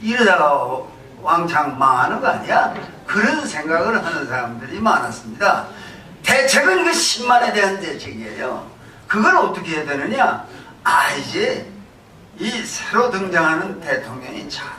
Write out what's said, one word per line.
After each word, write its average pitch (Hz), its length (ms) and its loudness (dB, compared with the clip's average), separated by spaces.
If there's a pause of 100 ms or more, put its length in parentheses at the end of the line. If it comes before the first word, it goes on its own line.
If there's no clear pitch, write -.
이러다가 202 800 4 (400)
왕창 151 580 0
망하는 131 420 2
거 - 60 0
아니야? 123 460 2 (340)
그런 269 380 0
생각을 165 600 0
하는 160 220 -4
사람들이 123 520 -6
많았습니다. - 840 0 (580)
대책은 285 640 4
그 330 80 2
십만에 240 600 2
대한 196 260 2
대책이에요. - 880 -8 (420)
그걸 214 300 4
어떻게 170 400 0
해야 147 80 -4
되느냐? 143 600 0 (380)
아, - 300 2
이제 - 580 -4 (680)
이 220 140 -4 (120)
새로 - 460 -2
등장하는 185 720 0
대통령이 131 680 -8
잘 - 160 -10 (140)